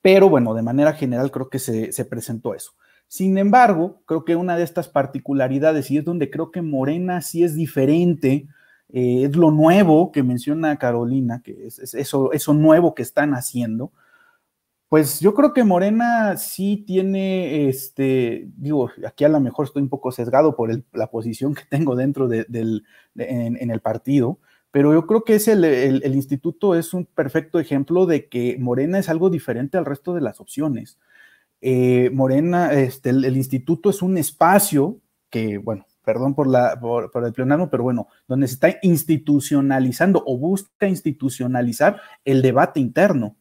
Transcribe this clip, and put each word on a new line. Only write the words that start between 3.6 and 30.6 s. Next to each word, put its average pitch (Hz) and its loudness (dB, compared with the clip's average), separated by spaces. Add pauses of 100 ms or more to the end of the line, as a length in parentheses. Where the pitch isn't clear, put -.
creo 165 -4
que 170 0
una 175 -2
de 175 0
estas 165 -6
particularidades, 139 -2
y 143 0
es 151 -2
donde 160 -4
creo 160 -8
que 180 -8
Morena 165 -4
sí 170 -2
es 160 0
diferente, 147 0 (460)
eh, 127 0
es 143 -2
lo 165 6
nuevo 160 4
que 139 0
menciona 147 -2
Carolina, 120 -2
que - -18
es, - -20
es - -16
eso, 135 -2
eso 151 0
nuevo 156 4
que 160 -6
están 147 -2
haciendo, 123 -6 (1000)
pues 156 2
yo 208 4
creo 285 2
que 254 2
Morena 214 2
sí 202 -6
tiene, 185 -2
este, 131 -2
digo, 139 -2 (180)
aquí - -4
a 147 4
lo 151 2
mejor 135 -2
estoy 139 -6
un 131 -4
poco 131 -6
sesgado 131 2
por 113 -4
el, 123 -6 (100)
la 110 -6
posición 117 -6
que - -12
tengo 143 -2
dentro 135 -2
de, 113 -2
del, 113 -4 (300)
de, - -8
en, 117 -4
en 120 -6
el 110 -6
partido, 131 -2 (320)
pero 143 4
yo 160 2
creo 220 0
que 214 2
es 208 0
el, 208 4
el, 135 2
el 135 -2
instituto 156 -2
es 165 -4
un 180 -6
perfecto 160 -4
ejemplo 151 0
de 156 -2
que 123 -4
Morena 135 -2
es 170 -4
algo 165 0
diferente 139 -4
al 160 -2
resto 143 -8
de 170 -4
las 110 -6
opciones. 127 -8 (640)